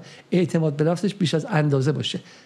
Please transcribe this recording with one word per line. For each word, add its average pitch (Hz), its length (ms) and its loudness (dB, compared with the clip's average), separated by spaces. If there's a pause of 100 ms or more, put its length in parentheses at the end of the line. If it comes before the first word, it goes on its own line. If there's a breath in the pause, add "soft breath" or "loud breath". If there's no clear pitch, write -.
(320 loud breath)
اعتماد 160 440 2
به 151 80 0
نفسش 175 320 0
بیش 170 180 0
از 156 160 0
اندازه 147 420 2
باشه. 127 280 -4 (260 loud breath)